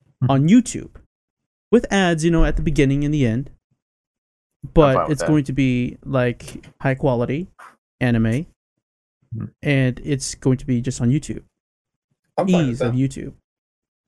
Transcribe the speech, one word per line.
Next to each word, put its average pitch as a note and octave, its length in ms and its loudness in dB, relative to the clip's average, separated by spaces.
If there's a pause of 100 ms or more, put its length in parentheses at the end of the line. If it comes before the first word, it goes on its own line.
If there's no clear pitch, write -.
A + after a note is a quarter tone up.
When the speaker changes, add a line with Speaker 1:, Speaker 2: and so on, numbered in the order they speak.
(220)
Speaker 1:
Hmm. B2 80 2
Speaker 2:
on C3+ 180 2
YouTube - 420 2 (840)
with A#3 200 4
ads, E3+ 320 2
you F3 60 4
know, D#3+ 140 4
at D3+ 120 2
the D#3 60 -2
beginning C#3+ 420 2
and D3 80 -2
the C#3+ 140 2
end. A#2 240 -2 (1120)
Speaker 3:
I'm - 80 -18
Speaker 2:
But C#3+ 220 6
Speaker 3:
fine - 100 2
with D#3 80 -4
Speaker 2:
it's C#3 100 -2
Speaker 3:
that. D#3+ 60 -2
Speaker 2:
going D3+ 160 2
to C#3+ 80 -6
be, B2+ 520 -2
like, B2 600 -4 (160)
high C3+ 140 0
quality C3 540 -2 (520)
anime, A#2+ 460 0 (920)
Speaker 1:
Hmm. G#2+ 100 -8 (160)
Speaker 2:
and C3 420 0
it's C#3 320 -6
going C3 220 0
to - 80 -14
be B2 140 -2
just B2 200 -8
on A#2+ 100 2
YouTube. - 320 -4 (960)
Speaker 4:
I'm F3 80 0
fine F#3 120 4
with D3+ 100 2
Speaker 2:
Ease A#2 120 -6
of A#2 120 0
Speaker 4:
that. B2 60 0
Speaker 2:
YouTube. C3+ 340 -4 (760)